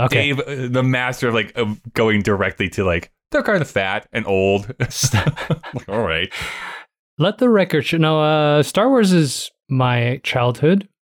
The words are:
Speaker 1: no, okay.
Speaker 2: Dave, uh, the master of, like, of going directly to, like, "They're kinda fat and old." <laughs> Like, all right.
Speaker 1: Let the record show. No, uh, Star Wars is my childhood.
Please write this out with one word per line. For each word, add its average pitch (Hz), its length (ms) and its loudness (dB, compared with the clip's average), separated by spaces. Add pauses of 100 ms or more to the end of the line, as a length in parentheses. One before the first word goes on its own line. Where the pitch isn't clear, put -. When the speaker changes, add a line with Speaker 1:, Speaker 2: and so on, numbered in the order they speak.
Speaker 1:
no, 123 60 2
okay. 139 260 0
Speaker 2:
Dave, 135 80 -2
uh, 135 320 -6
the 127 100 0
master 127 460 -2
of, 113 60 0
like, 110 240 -4
of 107 200 -4 (140)
going 110 300 2
directly 95 480 -2
to, 98 140 -2
like, 85 280 -2 (200)
"They're 294 100 0
kinda 190 240 0
fat 107 480 -4
and 110 120 -4
old." 98 500 2
<laughs> - 40 -18
Like, - 1080 -4
all 107 140 -2
right. 85 280 -2 (840)
Speaker 1:
Let 196 180 0
the 247 140 4
record 180 340 2
show. 165 140 -2
No, 156 240 2
uh, 151 400 2
Star 202 260 0
Wars 226 240 4
is 156 380 0 (180)
my 123 540 0
childhood. 147 680 2 (160)